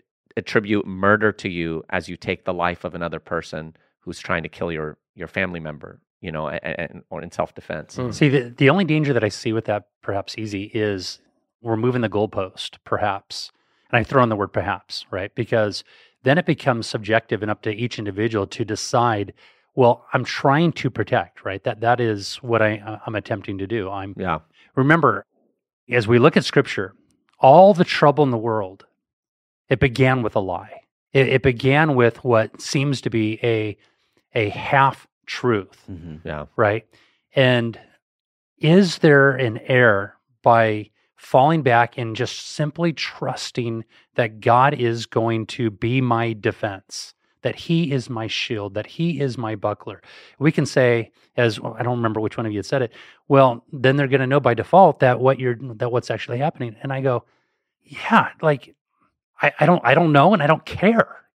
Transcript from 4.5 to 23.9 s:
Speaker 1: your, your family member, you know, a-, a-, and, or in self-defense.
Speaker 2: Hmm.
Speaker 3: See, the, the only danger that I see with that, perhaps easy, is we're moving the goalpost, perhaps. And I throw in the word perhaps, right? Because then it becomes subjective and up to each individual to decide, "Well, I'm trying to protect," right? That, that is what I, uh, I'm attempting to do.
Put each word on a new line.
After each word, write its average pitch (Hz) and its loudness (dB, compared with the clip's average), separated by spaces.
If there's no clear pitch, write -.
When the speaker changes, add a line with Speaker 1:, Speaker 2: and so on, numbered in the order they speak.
Speaker 1:
your, 78 -8
your 85 -14
family 90 -6
member, 76 -14
you 85 -10
know, 78 -6
a-, 69 -8
a-, - -8
and, - -12
or 78 -12
in 87 -14
self-defense. - -10
Speaker 2:
Hmm. 123 -6
Speaker 3:
See, 143 2
the, 123 0
the 139 4
only 190 -2
danger 151 -2
that 113 0
I 107 -2
see - -6
with 110 -4
that, 104 -6
perhaps 98 -8
easy, 104 -10
is 104 -6
we're 113 -4
moving 123 -2
the 107 -2
goalpost, 101 -6
perhaps. - -6
And 120 2
I 107 0
throw 135 2
in 113 2
the 107 -2
word 98 -4
perhaps, - -6
right? 98 -8
Because 110 -2
then 143 4
it - -2
becomes 123 -2
subjective 110 -2
and 104 -4
up 101 -8
to 110 -4
each 117 -6
individual 104 -4
to - -8
decide, 107 -2
"Well, 120 2
I'm 127 -2
trying 151 2
to - -4
protect," - -4
right? 101 -8
That, 110 -6
that 120 2
is 107 -4
what 113 0
I, 107 0
uh, 107 -14
I'm 113 -8
attempting 101 -8
to 98 -6
do. 98 -6